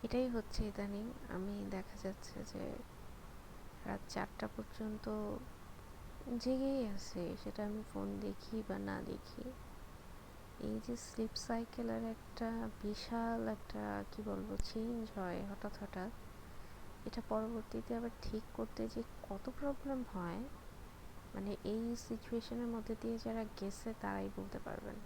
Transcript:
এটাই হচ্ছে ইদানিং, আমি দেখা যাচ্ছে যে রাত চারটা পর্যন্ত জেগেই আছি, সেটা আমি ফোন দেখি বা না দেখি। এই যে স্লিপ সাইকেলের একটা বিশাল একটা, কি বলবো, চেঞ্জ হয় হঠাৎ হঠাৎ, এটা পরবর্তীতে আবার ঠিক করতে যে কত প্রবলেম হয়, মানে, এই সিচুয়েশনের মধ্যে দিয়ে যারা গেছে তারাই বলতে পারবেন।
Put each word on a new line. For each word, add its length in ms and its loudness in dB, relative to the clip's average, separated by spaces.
এটাই 260 6
হচ্ছে 380 4
ইদানিং, 440 0
আমি 400 0
দেখা 340 -2
যাচ্ছে 400 -2
যে 120 0
রাত 140 2
চারটা 380 0
পর্যন্ত 640 -2
জেগেই 480 4
আছি, 560 0
সেটা 220 0
আমি 180 0
ফোন 280 0
দেখি 480 0
বা 100 2
না 220 0
দেখি। 420 -4
এই 280 2
যে 100 2
স্লিপ 380 0
সাইকেলের 680 2
একটা 680 0
বিশাল 640 4
একটা, 640 0
কি 140 -2
বলবো, 380 0
চেঞ্জ 520 2
হয় 340 2
হঠাৎ 300 -2
হঠাৎ, 320 -2
এটা 240 0
পরবর্তীতে 680 2
আবার 140 2
ঠিক 220 2
করতে 340 0
যে 160 0
কত 200 0
প্রবলেম 540 2
হয়, 260 0
মানে, 300 0
এই 320 2
সিচুয়েশনের 720 0
মধ্যে 340 0
দিয়ে 160 2
যারা 280 2
গেছে 420 0
তারাই 360 2
বলতে 220 -2
পারবেন। 360 -2